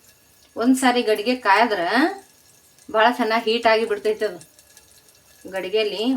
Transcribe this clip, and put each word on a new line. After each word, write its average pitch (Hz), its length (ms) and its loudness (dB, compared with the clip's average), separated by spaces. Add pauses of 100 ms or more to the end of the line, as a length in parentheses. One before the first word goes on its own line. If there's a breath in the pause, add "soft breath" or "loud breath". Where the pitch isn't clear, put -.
(560)
ಒಂದು 254 260 2
ಸಾರಿ 247 280 2
ಗಡಿಗೆ 214 240 0 (100)
ಕಾಯಿದ್ರೆ 202 420 2 (1080)
ಭಾಳ 220 120 4 (120)
ಚೆನ್ನಾಗಿ 226 300 -2
ಹೀಟ್ 233 240 0
ಆಗಿ 220 200 2
ಬಿಡ್ತೈತೆ 208 380 -4
ಅದು. 175 100 -12 (1120)
ಗಡಿಗೆಯಲ್ಲಿ 190 480 -4 (160)